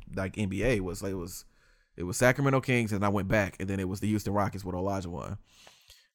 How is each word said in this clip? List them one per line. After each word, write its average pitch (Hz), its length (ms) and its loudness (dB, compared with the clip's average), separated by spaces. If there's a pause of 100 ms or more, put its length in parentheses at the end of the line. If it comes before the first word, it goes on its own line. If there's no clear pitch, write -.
(140)
like, 95 220 -2
N 104 120 0
B 95 160 -2
A 120 160 4
was, 92 220 -4
like, 98 100 -2
it 95 40 -4
was, 90 280 -8 (520)
it - 60 -6
was 90 140 -2
Sacramento 135 460 4
Kings, 117 300 2
and 101 120 0
I 101 40 4
went 98 200 0
back, 101 320 2
and 95 100 -4
then 98 80 -2
it 92 100 -2
was 92 120 -4
the 101 80 0
Houston 104 240 0
Rockets 98 320 0
with 90 100 -6
Olajuwon. 90 640 -4 (760)